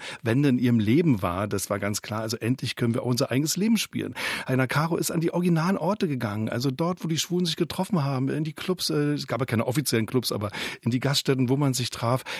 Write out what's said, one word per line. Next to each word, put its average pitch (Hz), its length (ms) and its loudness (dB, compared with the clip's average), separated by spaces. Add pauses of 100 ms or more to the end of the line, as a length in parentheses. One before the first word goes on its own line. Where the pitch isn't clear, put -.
(220)
Wende 135 260 4
in 127 100 4
ihrem 120 200 4
Leben 117 440 4
war. 95 240 0
Das 101 240 -4
war 101 80 0
ganz 101 240 -4
klar. 107 180 -6
Also 113 160 -4
endlich 123 400 -2
können 113 180 0
wir - 80 0
auch - 40 0
unser 123 240 0
eigenes 143 260 0
Leben 220 200 2
spielen. - 380 -4 (340)
Heiner 131 180 2
Caro 160 300 0
ist - 140 -2
an 170 100 0
die 165 120 0
originalen 175 440 2
Orte 185 320 0
gegangen, 110 400 -2
also 127 220 0
dort, 165 340 -2
wo 165 40 -2
die 160 100 0
Schwulen 180 280 0
sich 160 100 -2
getroffen 175 480 0
haben, 135 240 0
in 147 160 -2
die 156 80 -6
Clubs, - 380 -4
äh, 147 220 2
es 143 140 -4
gab - 140 -2
ja 131 60 0
keine 113 200 2
offiziellen 120 400 2
Clubs, - 260 0
aber 104 180 -4 (300)
in 117 100 0
die 123 100 2
Gaststätten, 135 480 2
wo 135 80 2
man 139 180 2
sich 123 160 -2
traf. 123 320 0 (180)